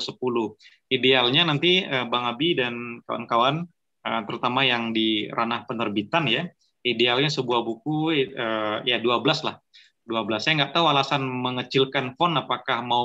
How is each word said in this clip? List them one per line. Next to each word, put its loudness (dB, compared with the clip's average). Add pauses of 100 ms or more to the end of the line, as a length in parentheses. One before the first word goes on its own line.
sepuluh. -4 (320)
Idealnya 4
nanti, 4
eh, -2
Bang -2
Abi 0
dan -4
kawan-kawan, 0 (400)
eh, -2
terutama -2
yang 0
di 0
ranah -2
penerbitan -2
ya, 0 (420)
idealnya 2
sebuah 0
buku, -2
eh, -2 (100)
ya 2
dua 4
belas 2
lah. -6 (480)
Dua -2
belas. -4
Saya 2
nggak -2
tahu 2
alasan 2
mengecilkan -2
font, 2
apakah -2
mau 0